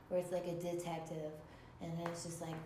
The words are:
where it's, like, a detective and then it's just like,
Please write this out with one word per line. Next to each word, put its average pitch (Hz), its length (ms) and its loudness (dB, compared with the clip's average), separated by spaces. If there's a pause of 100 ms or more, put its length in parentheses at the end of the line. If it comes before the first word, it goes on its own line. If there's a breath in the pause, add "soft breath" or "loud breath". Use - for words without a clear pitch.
where 180 120 6
it's, 170 120 2
like, 175 140 2
a 175 140 2
detective 165 720 0 (500 loud breath)
and 165 160 0
then 170 100 2
it's 170 160 -2
just 170 180 -4
like, 165 120 -2 (120)